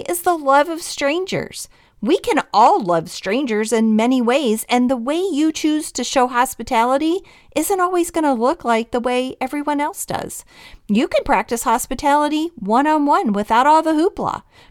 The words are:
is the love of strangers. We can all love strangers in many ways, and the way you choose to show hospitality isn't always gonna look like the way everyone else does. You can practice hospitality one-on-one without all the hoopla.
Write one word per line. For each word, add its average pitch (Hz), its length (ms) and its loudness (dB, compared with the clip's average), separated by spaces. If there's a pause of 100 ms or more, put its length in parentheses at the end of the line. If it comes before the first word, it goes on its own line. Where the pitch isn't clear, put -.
is 349 140 -4
the 349 160 0
love 285 320 2
of 330 140 -8
strangers. 302 840 -6 (360)
We 285 140 2
can 311 240 0 (100)
all 285 300 6
love 170 300 0
strangers 220 600 -2
in 226 240 4
many 247 280 2
ways, 233 440 0
and 247 220 2
the 269 80 0
way 277 220 -2
you 320 320 0
choose 302 400 -2
to 254 120 -6
show 254 220 2
hospitality 254 960 0 (340)
isn't 370 240 0
always 359 300 0
gonna 302 240 0
look 254 320 0
like 233 240 0
the 247 100 -2
way 247 400 -2
everyone 294 400 -4
else 311 240 -6
does. - 400 -10 (440)
You 226 200 2
can 539 160 0
practice 233 380 0
hospitality 294 920 0
one-on-one 285 800 2
without 220 340 2
all 311 160 4
the 320 80 0
hoopla. 311 500 -2 (300)